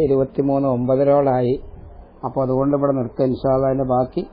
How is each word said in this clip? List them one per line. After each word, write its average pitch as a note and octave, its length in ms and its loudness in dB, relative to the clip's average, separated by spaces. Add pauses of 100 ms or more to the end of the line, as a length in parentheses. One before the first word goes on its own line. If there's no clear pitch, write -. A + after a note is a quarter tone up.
ഇരുപത്തിമൂന്ന്, C#3 680 0
ഒമ്പതരോളായി. C3 880 2 (680)
അപ്പൊ C3+ 180 -6
അതുകൊണ്ട് C3+ 340 0
ഇവിടെ C#3 160 2
നിർത്താം. C3 340 -2
ഇൻഷാ C3 280 -2
അല്ലാഹ് C3+ 180 0
അതിന്റെ C3+ 220 -2
ബാക്കി C3 280 -2 (100)